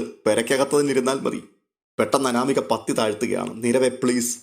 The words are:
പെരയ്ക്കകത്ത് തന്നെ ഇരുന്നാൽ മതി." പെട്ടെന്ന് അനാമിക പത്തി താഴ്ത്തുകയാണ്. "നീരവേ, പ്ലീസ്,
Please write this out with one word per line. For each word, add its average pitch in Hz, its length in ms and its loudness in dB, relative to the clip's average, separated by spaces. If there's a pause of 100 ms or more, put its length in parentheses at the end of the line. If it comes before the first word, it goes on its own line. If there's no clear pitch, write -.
(240)
പെരയ്ക്കകത്ത് 127 560 2
തന്നെ 143 140 0
ഇരുന്നാൽ 131 260 0
മതി." 127 220 -6 (580)
പെട്ടെന്ന് 135 300 2
അനാമിക 127 300 0
പത്തി 113 340 -2
താഴ്ത്തുകയാണ്. 107 720 -2
"നീരവേ, 127 260 2
പ്ലീസ്, 123 540 -2